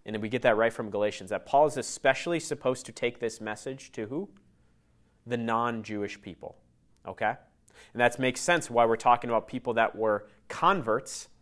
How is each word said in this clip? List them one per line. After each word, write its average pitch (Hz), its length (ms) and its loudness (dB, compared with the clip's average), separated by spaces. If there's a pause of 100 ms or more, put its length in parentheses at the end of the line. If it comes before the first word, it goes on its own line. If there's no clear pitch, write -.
And 107 160 -6
we 110 60 -4
get 120 140 -4
that 117 160 6
right 113 160 4
from 113 160 -8
Galatians, 101 400 -2
that 101 160 -4
Paul 147 220 4
is 135 100 -6
especially 156 640 0
supposed - 460 -4
to 117 40 -14
take - 280 -4
this 113 200 -4
message 110 540 -10
to 110 140 -8
who? 160 220 -8 (960)
The 120 120 -4
non-Jewish 113 840 -4
people, - 360 -16 (500)
okay? 107 280 -2 (580)
And 117 80 -2
that 120 180 4
makes 131 220 0
sense - 280 0
why 117 160 6
we're 113 120 4
talking 120 320 4
about 113 180 0
people 127 280 -6
that 113 200 2
were 107 320 0 (220)
converts 151 800 0 (120)